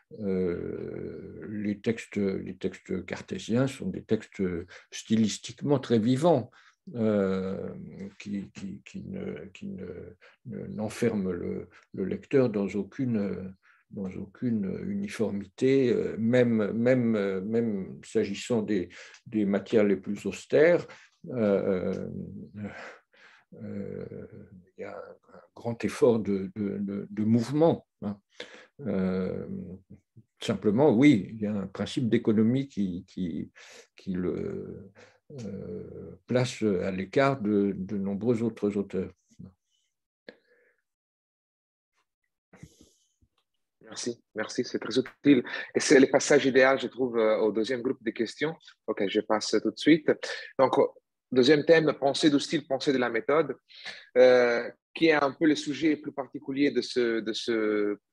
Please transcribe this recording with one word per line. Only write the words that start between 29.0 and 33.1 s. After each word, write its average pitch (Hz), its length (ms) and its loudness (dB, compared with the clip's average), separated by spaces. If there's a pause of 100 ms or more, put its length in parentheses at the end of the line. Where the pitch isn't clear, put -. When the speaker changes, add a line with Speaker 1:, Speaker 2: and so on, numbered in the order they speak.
Speaker 1:
simplement, 110 480 2
oui, 123 400 6
il 110 100 -10
y 107 60 -4
a 104 60 -2
un 95 160 -4
principe 110 400 -4
d'économie 117 580 2
qui, 92 400 -6
qui, 85 460 -8 (420)